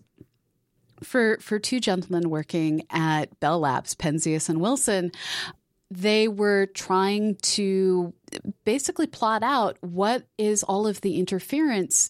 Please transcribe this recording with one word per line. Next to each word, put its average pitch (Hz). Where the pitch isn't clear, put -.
for, 226
for 208
two 247
gentlemen 180
working 156
at 156
Bell 160
Labs, 131
Penzias 156
and 160
Wilson, 196
they 214
were 202
trying 196
to 190
basically 277
plot 220
out 240
what 196
is 214
all 202
of 202
the 196
interference 196